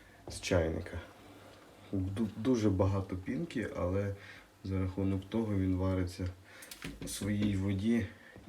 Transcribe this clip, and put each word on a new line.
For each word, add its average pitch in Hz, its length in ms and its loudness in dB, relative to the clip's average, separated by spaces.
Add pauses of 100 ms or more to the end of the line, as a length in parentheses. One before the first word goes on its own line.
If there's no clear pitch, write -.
(280)
з - 140 -10
чайника. 82 600 2 (920)
Ду-, 98 460 0
дуже 110 320 4
багато 95 460 4
пінки, 123 600 -4
але 98 400 0 (480)
за 95 160 0
рахунок 95 500 0
того 110 260 0
він 95 220 2
вариться 92 500 0 (800)
у - 20 -8
своїй 104 480 0
воді 98 520 2 (420)